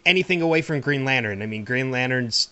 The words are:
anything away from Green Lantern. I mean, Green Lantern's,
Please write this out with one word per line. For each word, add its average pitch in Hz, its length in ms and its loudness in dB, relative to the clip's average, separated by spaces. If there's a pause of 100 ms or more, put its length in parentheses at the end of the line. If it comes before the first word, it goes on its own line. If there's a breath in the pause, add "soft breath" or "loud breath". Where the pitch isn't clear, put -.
anything 180 360 2
away 160 200 2
from 151 200 -2
Green 139 240 0
Lantern. 113 360 0
I 107 40 -6
mean, 107 180 -6
Green 127 280 -2
Lantern's, 127 600 -2